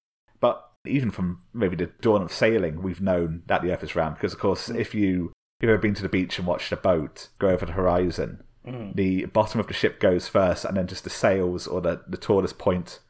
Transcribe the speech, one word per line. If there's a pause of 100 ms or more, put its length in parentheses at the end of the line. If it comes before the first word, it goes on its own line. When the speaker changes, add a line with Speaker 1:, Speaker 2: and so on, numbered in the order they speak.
(420)
Speaker 1:
But (160)
even
from (120)
maybe
the (160)
dawn
of
sailing,
we've
known
that
the
Earth
is
round.
Because,
of
course,
Speaker 2:
Mm.
Speaker 1:
if
you, (300)
you've
ever
been
to
the
beach
and
watched
a
boat (100)
go
over
the
horizon, (240)
Speaker 2:
Mm.
Speaker 1:
the
bottom
of
the
ship
goes
first,
and
then
just
the
sails
or
the,
the
tallest
point. (100)